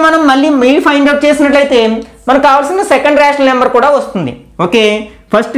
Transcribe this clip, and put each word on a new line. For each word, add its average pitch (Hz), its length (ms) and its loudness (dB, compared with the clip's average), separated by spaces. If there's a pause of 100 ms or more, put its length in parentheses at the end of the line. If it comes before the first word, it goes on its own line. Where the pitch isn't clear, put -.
మనం 320 120 2 (120)
మళ్ళీ 277 200 0 (120)
mean 277 260 2
find 285 220 2
అవుట్ 285 160 -2
చేసినట్లయితే 277 560 0 (440)
మనకు 277 220 2
కావాల్సిన 370 460 0
second 294 300 0
rational 277 280 0
number 247 240 0
కూడా 262 220 2
వస్తుంది. 151 360 -8 (320)
Okay, 220 160 0 (520)
First 226 220 -2